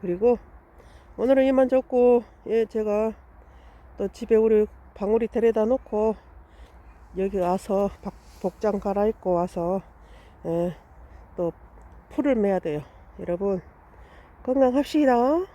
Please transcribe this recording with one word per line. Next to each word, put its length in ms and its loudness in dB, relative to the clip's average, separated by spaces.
그리고 360 0
오늘은 280 4
이만 240 4
줬고, 540 2
예, 180 0
제가 480 -2
또 120 -6
집에 260 -2
우리 300 4
방울이 340 -2
데려다 380 0
놓고 500 -2
여기 200 -4
와서 520 -2
박-, 120 -12
복장 380 -4
갈아입고 540 -2
와서, 480 -2
예, 300 -4
또 180 -6
풀을 260 -2
매야 240 0
돼요. 220 -6
여러분, 420 -4
건강합시다. 720 2